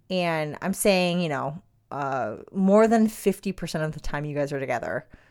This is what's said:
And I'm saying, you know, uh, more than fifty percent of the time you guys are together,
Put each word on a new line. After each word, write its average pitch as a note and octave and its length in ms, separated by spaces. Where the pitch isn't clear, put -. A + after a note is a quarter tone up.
And E3 500
I'm F#3+ 140
saying, F3+ 460
you E3+ 100
know, C#3 320
uh, C3 460
more G3 340
than A3 220
fifty G3 440
percent E3 320
of D#3 80
the D3+ 80
time D3 260
you D3 80
guys C#3+ 180
are C#3 80
together, A#2+ 460